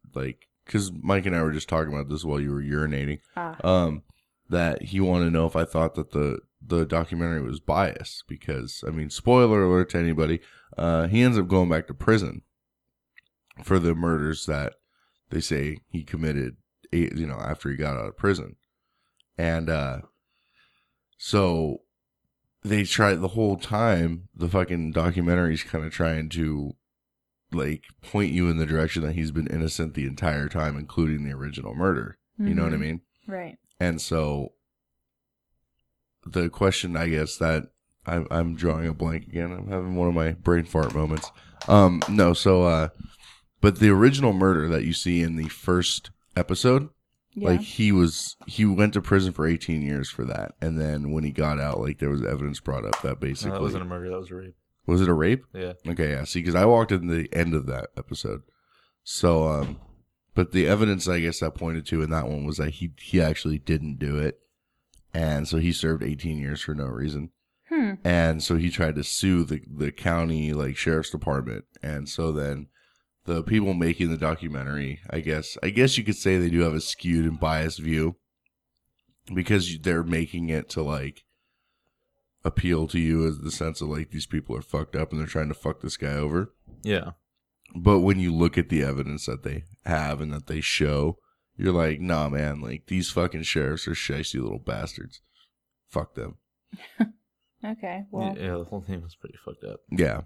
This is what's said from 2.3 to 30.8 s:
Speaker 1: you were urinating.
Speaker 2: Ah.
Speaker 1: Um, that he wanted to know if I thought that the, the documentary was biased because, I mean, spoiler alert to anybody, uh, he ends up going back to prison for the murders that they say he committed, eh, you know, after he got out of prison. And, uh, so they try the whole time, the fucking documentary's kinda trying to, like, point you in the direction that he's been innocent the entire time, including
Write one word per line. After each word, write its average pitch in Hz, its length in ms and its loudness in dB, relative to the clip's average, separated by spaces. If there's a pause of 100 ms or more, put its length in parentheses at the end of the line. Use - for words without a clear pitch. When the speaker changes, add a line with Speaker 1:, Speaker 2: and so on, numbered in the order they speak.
Speaker 1:
you 71 120 -2
were 71 100 -4
urinating. 71 560 -2 (180)
Speaker 2:
Ah. 165 280 -8
Speaker 1:
Um, 87 380 2 (460)
that 85 340 0
he 95 180 -4
wanted 90 260 4
to 85 60 2
know 82 140 2
if 80 100 -2
I 82 80 2
thought 82 320 -2
that 80 160 -6
the, 73 260 0 (260)
the 82 220 0
documentary 82 560 -2
was 65 160 -6
biased - 680 -2
because, - 580 -8
I 76 60 -4
mean, 78 180 -6
spoiler 117 540 6
alert 90 260 4
to 87 80 -2
anybody, 80 400 2 (400)
uh, 82 300 2
he 107 140 4
ends 123 140 6
up 92 120 2
going 92 200 4
back 80 200 0
to 69 60 -12
prison 101 480 2 (1200)
for 95 140 2
the 85 160 4
murders 80 520 -2
that 71 280 -4 (560)
they 78 100 -2
say 73 380 -4 (100)
he 82 160 -8
committed, 73 520 -4 (360)
eh, 82 220 2
you 80 120 -4
know, 65 120 -8
after 71 320 -6
he 69 60 -4
got 71 200 -4
out 55 120 -6
of - 80 -14
prison. 87 380 0 (840)
And, 82 320 -2
uh, 69 320 -2 (1160)
so 82 640 0 (800)
they 104 220 2
try 101 300 4
the 87 140 -2
whole 101 280 0
time, 90 800 0
the 85 140 -2
fucking 87 440 0
documentary's 85 680 2
kinda 80 280 -6
trying 80 400 -2
to, 76 420 -4 (800)
like, 78 320 -4 (180)
point 101 300 0
you 87 160 2
in 82 100 2
the 80 80 0
direction 78 360 0
that 78 120 -2
he's 80 160 -2
been 76 180 -2
innocent 80 460 -4
the 69 120 -4
entire 71 420 -2
time, 76 280 -2
including 76 480 -2